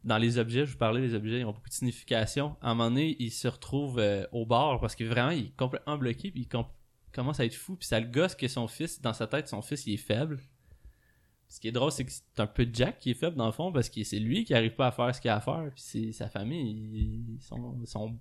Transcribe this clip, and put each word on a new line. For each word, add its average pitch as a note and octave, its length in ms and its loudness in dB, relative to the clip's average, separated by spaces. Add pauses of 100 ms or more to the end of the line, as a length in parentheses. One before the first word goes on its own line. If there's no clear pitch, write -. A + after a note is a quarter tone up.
dans A2+ 160 4
les A#2 200 4
objets, A#2+ 280 2
je C3 60 -8
vous - 60 -10
parlais A#2 220 2
des B2 140 2
objets, A2 260 0
ils B2 40 -2
ont G#2+ 80 -2
beaucoup - 160 -12
de - 40 -10
signification. B2 880 0
À A#2+ 100 0
un A#2 40 4
moment A#2 160 4
donné, D3 300 2
il A#2 100 -2
se - 160 -4
retrouve, C3+ 540 -2
euh, G2+ 320 4
au A#2 120 -2
bar A#2+ 360 4
parce A2+ 160 -2
que A#2 80 -4
vraiment, A#2+ 260 2
il D#3+ 160 0
est - 100 -14
complètement C#3+ 400 -2
bloqué C3 360 -2
puis C3 100 -6
il A2+ 60 -8
com-, A#2+ 180 -2 (460)
commence C3 260 -2
à C3 60 4
être A2+ 100 0
fou - 220 -8
puis - 100 -10
ça A2+ 140 4
le A2+ 60 -4
gosse D#3 280 2
que B2+ 140 -2
son A#2+ 180 -2
fils, - 340 -6
dans A#2+ 120 0
sa A2 160 -2
tête, D3 200 -2
son G#2+ 140 -6
fils, - 240 -6
il G#2+ 80 0
est - 20 0
faible. C3 440 -2 (1080)
Ce - 120 -20
qui A2 80 -4
est A#2 40 -2
drôle, C3 200 2
c'est - 120 -4
que C3 80 -6
c'est - 280 -8
un G#2 80 4
peu A#2+ 220 2
Jack A#2+ 280 2
qui B2+ 140 0
est - 20 2
faible E3 220 0
dans A#2+ 100 2
le A2 60 2
fond F3+ 200 -4
parce B2 160 2
que - 160 -6
c'est G2+ 140 -4
lui B2+ 260 2
qui D3+ 100 2
arrive A2+ 200 4
pas C3 140 4
à A#2 40 2
faire B2 220 2
ce - 60 -8
qu'il - 100 0
a G#2+ 60 4
à G#2 40 0
faire D#3 320 -4
puis - 100 -20
c'est A2+ 300 -6
sa A2 160 -8
famille, A2 1000 -2 (100)
ils C3 40 -12
sont, A#2+ 400 -10
ils A2+ 60 -8
sont A2 340 -6